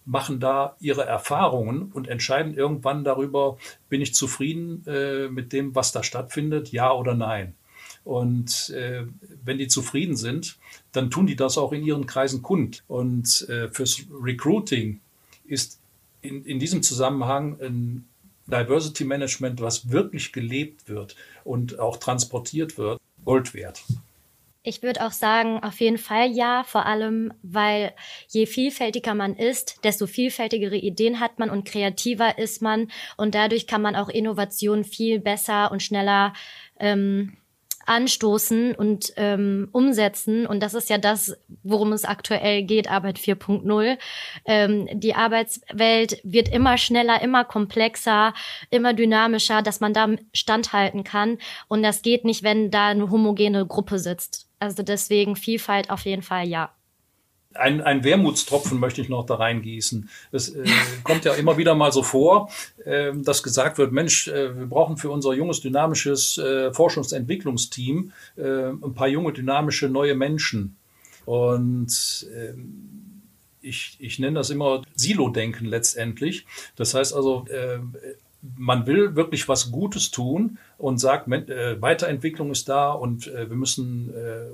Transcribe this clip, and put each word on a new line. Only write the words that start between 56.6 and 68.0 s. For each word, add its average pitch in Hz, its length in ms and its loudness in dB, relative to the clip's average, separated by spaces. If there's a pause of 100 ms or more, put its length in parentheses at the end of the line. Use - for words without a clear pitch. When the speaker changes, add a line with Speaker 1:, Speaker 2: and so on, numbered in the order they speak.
Speaker 1:
Ein, 139 260 2
ein 139 240 2
Wermutstropfen 143 800 2
möchte 127 180 -2
ich 127 80 -4
noch 123 180 -4
da 120 100 0
reingießen. 113 760 -2 (240)
Es, 131 160 -2
äh, 135 160 -8 (200)
<laughs> - 180 -8
kommt 160 200 2
ja 147 120 4
immer 151 220 4
wieder 165 160 6
mal 147 200 6
so 131 100 6
vor, 180 460 6 (360)
ähm, 143 380 0
dass 139 200 2
gesagt 135 340 0
wird, 135 160 4
"Mensch, 151 340 2
äh, 139 300 -4
wir 127 80 -8
brauchen 135 320 2
für 147 120 -6
unser 139 240 0
junges, 156 280 0
dynamisches, 143 760 2
äh, 135 360 0
Forschungs-, 160 400 4
Entwicklungsteam, 135 1000 -4 (240)